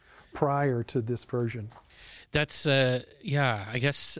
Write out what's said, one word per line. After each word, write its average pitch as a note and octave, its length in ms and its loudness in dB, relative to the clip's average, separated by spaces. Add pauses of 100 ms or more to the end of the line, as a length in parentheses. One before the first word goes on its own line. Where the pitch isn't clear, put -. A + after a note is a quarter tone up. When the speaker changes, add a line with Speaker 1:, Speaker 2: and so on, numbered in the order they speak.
(340)
Speaker 1:
prior C#3+ 500 2
to - 180 -2
this A#2 240 -4
version. A#2 440 -4 (600)
Speaker 2:
That's, D3+ 360 0
uh, B2+ 340 4 (200)
yeah, C3 500 0
I B2 80 -4
guess, - 400 0